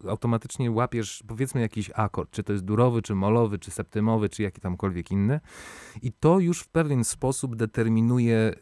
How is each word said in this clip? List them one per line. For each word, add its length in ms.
au-, 60
automatycznie 640
łapiesz, 560
powiedzmy, 340
jakiś 340
akord, 360
czy 120
to 100
jest 120
durowy, 360
czy 140
molowy, 440
czy 120
septymowy, 580
czy 140
jaki 180
tamkolwiek 500
inny. 280
I 100
to 280
już 220
w 60
pewien 360
sposób 520
determinuje, 1080